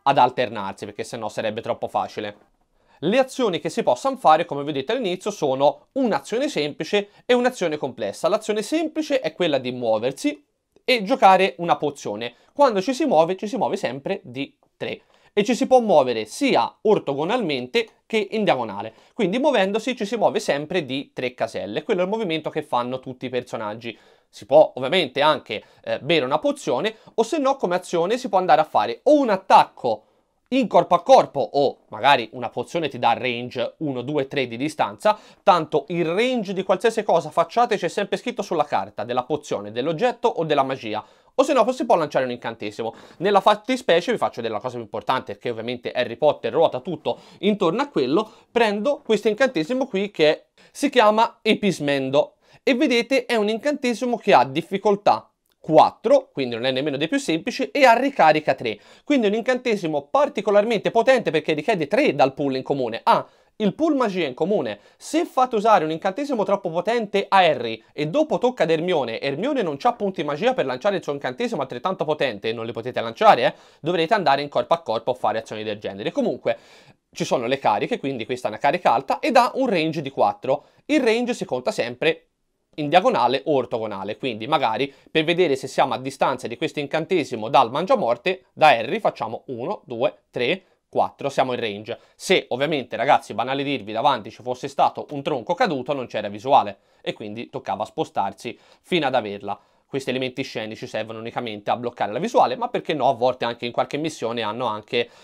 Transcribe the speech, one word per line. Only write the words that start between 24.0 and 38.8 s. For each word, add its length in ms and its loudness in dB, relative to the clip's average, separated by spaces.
Si 180 -20
può 300 6
ovviamente 460 0
anche, 420 0
eh, 140 -4
bere 260 0
una 140 0
pozione, 580 -2
o 100 0
se 140 -2
no 180 0
come 200 -2
azione 420 -2
si 100 -8
può 120 0
andare 200 4
a 60 2
fare 380 -2
o 100 6
un 160 4
attacco 720 2
in 160 2
corpo 280 4
a 80 0
corpo, 360 6
o 500 0
magari 420 4
una 180 -8
pozione 400 -4
ti 80 -10
dà 160 4
range 680 -4
uno, 220 -4
due, 240 -2
tre 220 -2
di 100 -10
distanza, 580 -2
tanto 460 2
il 140 -2
range 500 -2
di 100 -4
qualsiasi 400 0
cosa 260 0
facciate 480 0
c'è 100 -2
sempre 300 -4
scritto 240 -6
sulla 220 0
carta, 400 -6